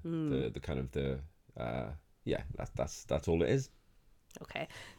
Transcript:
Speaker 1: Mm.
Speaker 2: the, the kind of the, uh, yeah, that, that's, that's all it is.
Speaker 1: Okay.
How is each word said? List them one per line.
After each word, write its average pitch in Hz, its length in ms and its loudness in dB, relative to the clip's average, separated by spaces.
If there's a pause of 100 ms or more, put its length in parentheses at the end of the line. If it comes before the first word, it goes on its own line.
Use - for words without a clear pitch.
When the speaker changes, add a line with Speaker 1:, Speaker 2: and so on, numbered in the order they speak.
Speaker 1:
Mm. 160 240 2 (140)
Speaker 2:
the, 58 80 0
the 69 80 -6
kind 69 180 -2
of 65 140 -2
the, 67 280 2 (400)
uh, 60 280 -2 (360)
yeah, - 180 2 (180)
that, - 160 -4
that's, - 300 -2
that's - 220 2
all 85 140 6
it - 80 6
is. 135 220 4 (720)
Speaker 1:
Okay. - 240 -6 (320)